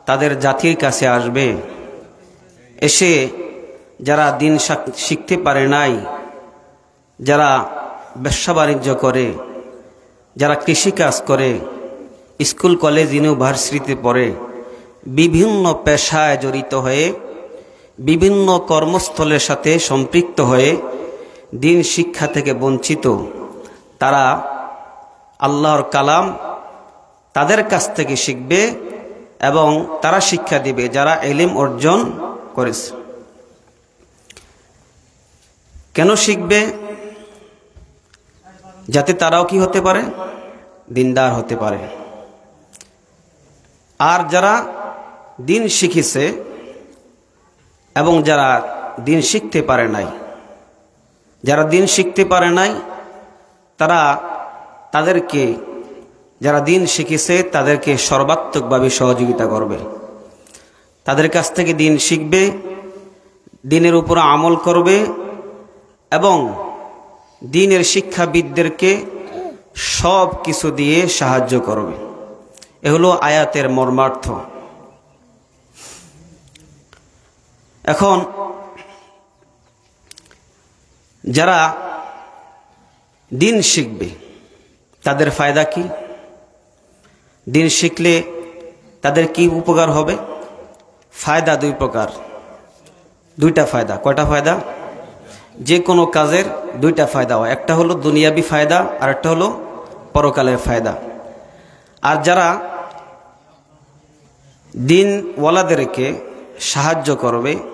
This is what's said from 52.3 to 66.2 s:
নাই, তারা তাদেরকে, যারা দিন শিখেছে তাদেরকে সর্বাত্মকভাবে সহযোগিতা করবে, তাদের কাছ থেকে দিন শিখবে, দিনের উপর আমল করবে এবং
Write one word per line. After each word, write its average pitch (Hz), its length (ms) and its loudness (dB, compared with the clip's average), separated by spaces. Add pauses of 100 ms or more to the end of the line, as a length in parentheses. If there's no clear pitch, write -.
নাই, 185 260 2 (1040)
তারা 156 420 2 (680)
তাদেরকে, 156 640 0 (840)
যারা 147 180 2
দিন 170 260 2
শিখেছে 160 580 0
তাদেরকে 143 540 0
সর্বাত্মকভাবে 135 920 0
সহযোগিতা 120 560 2
করবে, 107 320 -2 (1300)
তাদের 151 240 2
কাছ 160 240 0
থেকে 175 200 2
দিন 156 240 4
শিখবে, 170 540 2 (1120)
দিনের 170 300 4
উপর 165 220 2
আমল 160 380 4
করবে 175 500 4 (1080)
এবং 160 420 2 (920)